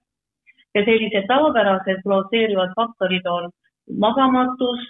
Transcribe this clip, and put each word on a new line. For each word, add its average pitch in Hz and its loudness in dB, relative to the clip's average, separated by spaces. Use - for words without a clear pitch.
Ja 208 2
sellised 220 0
tavapärased 202 2
provotseerivad 196 0
faktorid 185 -2
on 175 -4
magamatus, 254 0